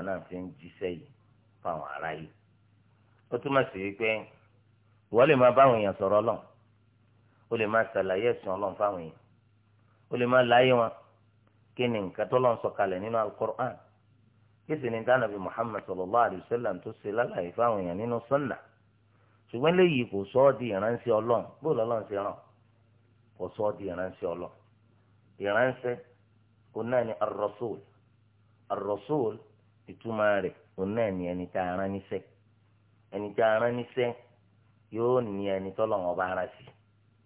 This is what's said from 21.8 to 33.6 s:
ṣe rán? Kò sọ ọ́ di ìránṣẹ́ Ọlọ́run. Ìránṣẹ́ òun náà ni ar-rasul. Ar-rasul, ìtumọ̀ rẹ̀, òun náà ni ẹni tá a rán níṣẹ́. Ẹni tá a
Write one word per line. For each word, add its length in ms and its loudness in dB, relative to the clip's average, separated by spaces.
ṣe 100 -8
rán? 200 -4
Kò 140 -8
sọ 140 -8
ọ́ 140 -2
di 80 -12
ìránṣẹ́ 440 -6
Ọlọ́run. 240 -8
Ìránṣẹ́ 560 0
òun 140 -6
náà 160 2
ni 80 -6
ar-rasul. 680 -4
Ar-rasul, 640 -2
ìtumọ̀ 540 0
rẹ̀, 120 -6
òun 200 -4
náà 160 0
ni 180 -6
ẹni 180 -6
tá 160 -6
a 140 -4
rán 160 -4
níṣẹ́. 280 -8
Ẹni 220 -8
tá 120 2
a 140 4